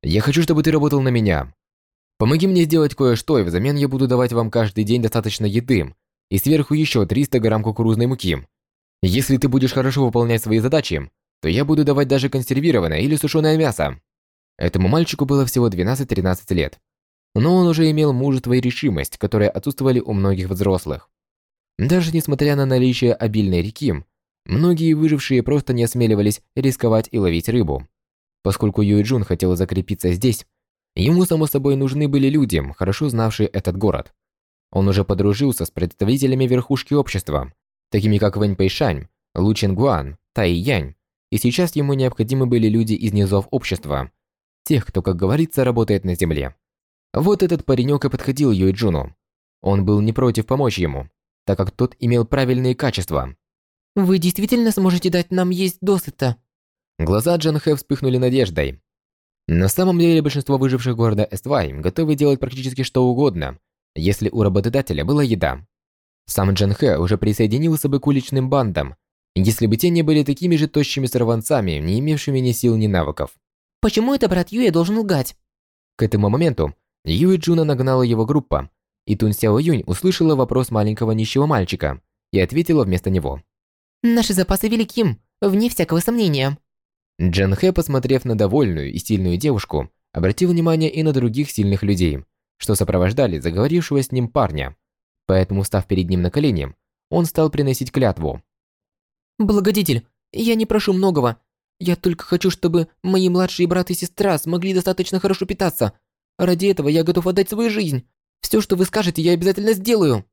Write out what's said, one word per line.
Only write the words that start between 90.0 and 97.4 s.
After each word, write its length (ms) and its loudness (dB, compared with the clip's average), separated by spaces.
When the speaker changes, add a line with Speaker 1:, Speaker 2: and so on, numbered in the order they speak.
Speaker 1:
обратил 380 0
внимание 400 0
и 120 -4
на 100 2
других 380 -2
сильных 320 0
людей, 420 0
что 160 -2
сопровождали 640 0
заговорившего 640 -2
с 80 -8
ним 180 -2
парня. 480 -4
Поэтому, 360 0
встав 240 -2
перед 220 -2
ним 140 0
на 80 0
колени, 440 -2
он 160 0
стал 240 0